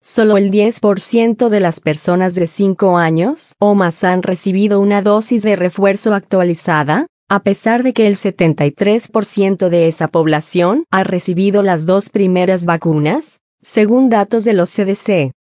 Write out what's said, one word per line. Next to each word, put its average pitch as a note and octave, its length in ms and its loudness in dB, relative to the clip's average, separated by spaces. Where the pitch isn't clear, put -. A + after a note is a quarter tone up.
Solo G#3+ 360 2
el G3+ 120 2
diez G#3 300 0
por G3+ 220 0
ciento A#3 480 0
de G#3 100 2
las F3 220 -2
personas F3 540 -2
de F3 120 -2
cinco F#3+ 500 0
años E3+ 640 -2
o G#3 160 2
más F#3 300 0
han F3+ 180 0
recibido G3 560 0
una G3+ 220 2
dosis G#3 420 0
de G#3 140 0
refuerzo G3 560 0
actualizada, F3 920 -2
a G3+ 100 0
pesar A3+ 440 -2
de C4 100 0
que A3 120 2
el G3+ 100 2
setenta E3 500 0
y D3 60 0
tres G#3 360 0
por G#3 180 -2
ciento G3 440 0
de E3+ 180 2
esa D#3+ 200 -2
población F3 840 0
ha F#3+ 120 0
recibido F#3+ 600 -2
las E3+ 220 0
dos F#3+ 240 0
primeras F#3 560 0
vacunas, E3 760 -2
según A#3 480 2
datos A3 340 0
de A3+ 100 2
los F3 160 0
C G#3 160 -2
D G3 80 -2
C. E3+ 380 -2